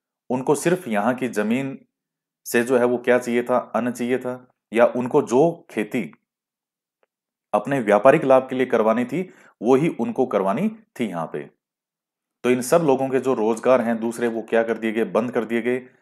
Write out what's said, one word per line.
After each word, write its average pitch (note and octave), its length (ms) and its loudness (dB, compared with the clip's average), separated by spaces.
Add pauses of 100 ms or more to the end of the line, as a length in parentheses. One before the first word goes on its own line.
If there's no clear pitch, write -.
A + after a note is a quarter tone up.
(300)
उनको C3 240 0
सिर्फ E3+ 340 -2
यहाँ A2 260 0
की B2 140 -4
जमीन A#2 580 -4 (600)
से A#2 160 2
जो B2 160 2
है, A#2+ 60 4
वो B2 140 0
क्या B2 200 2
चाहिए A#2+ 240 -2
था? B2 160 -2
अन्न A#2+ 340 -4
चाहिए B2 260 -4
था, B2+ 360 -12 (180)
या A#2 140 6
उनको B2 360 0
जो C3+ 480 0
खेती G#2+ 440 -6 (1400)
अपने C3+ 260 -2
व्यापारिक B2 440 4
लाभ C3 260 4
के B2+ 40 -6
लिए C3 120 0
करवानी A2+ 380 2
थी, E3 280 -6 (300)
वो A#2+ 120 4
ही D3+ 140 2
उनको A#2 380 -2
करवानी G2+ 420 0
थी - 360 -8
यहाँ E2+ 220 -6
पे। D2 240 -10 (920)
तो B2 80 2
इन B2+ 120 0
सब D#3+ 160 2
लोगों C3+ 300 0
के C3 120 0
जो B2+ 140 -2
रोजगार A2+ 460 0
हैं A2+ 200 -4
दूसरे, A#2 280 -4
वो A2+ 140 -6
क्या A2+ 200 0
कर A2+ 160 -4
दिए A2 140 -4
गए? A2 120 -2
बंद A2+ 280 -2
कर A#2 120 -2
दिए A2+ 180 -4
गए। B2 280 -4 (120)